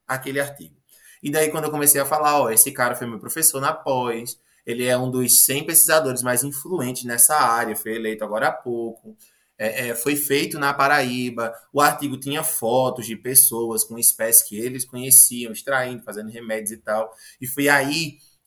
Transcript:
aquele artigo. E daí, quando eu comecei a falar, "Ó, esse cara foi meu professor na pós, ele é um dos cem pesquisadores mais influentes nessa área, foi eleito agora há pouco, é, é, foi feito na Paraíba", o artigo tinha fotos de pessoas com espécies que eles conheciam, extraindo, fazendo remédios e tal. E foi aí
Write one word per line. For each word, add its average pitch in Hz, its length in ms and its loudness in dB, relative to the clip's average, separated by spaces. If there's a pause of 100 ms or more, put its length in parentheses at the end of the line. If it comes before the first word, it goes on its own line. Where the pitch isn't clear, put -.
aquele 131 320 -4
artigo. - 360 -8 (480)
E 143 80 -4
daí, 156 180 2
quando 156 160 -4
eu 151 60 -2
comecei 143 300 2
a 139 40 2
falar, 147 360 2
"Ó, 120 80 2
esse 110 220 2
cara 123 240 0
foi 120 120 -8
meu 113 120 -10
professor 139 420 -2
na 143 100 0
pós, 123 680 -2 (280)
ele 120 200 -4
é 127 120 4
um 127 120 0
dos 127 360 4
cem 139 200 0
pesquisadores 156 560 4
mais 123 220 0
influentes 139 600 -6
nessa 120 300 4
área, 117 400 2
foi 110 200 -6
eleito 110 280 -4
agora 107 240 0
há 127 40 2
pouco, 117 640 -8 (420)
é, 117 320 -4
é, 117 60 -4
foi 147 220 -2
feito 143 420 0
na 143 140 0
Paraíba", 123 800 0 (180)
o 139 100 0
artigo 147 360 2
tinha 147 260 -6
fotos 123 600 0
de 110 100 -6
pessoas 113 680 0
com 117 120 -12
espécies 113 460 2
que 104 160 -8
eles 127 240 -6
conheciam, 123 680 2
extraindo, 127 500 -4
fazendo 107 260 -10
remédios 110 420 -6
e 113 60 -12
tal. 110 360 -4 (260)
E 131 80 -8
foi 143 220 0
aí 143 480 0 (300)